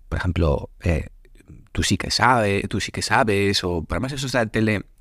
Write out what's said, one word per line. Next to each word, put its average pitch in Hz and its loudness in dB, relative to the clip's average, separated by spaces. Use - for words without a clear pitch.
por 76 -4
ejemplo, 85 0
eh, 82 0
Tú - -2
sí - 2
que - -6
sabe, 104 2
Tú 104 -4
sí - -6
que 98 -8
sabes, 101 2
o 87 -2
programas 107 -4
esos 135 -6
de 131 0
la 117 2
tele 107 0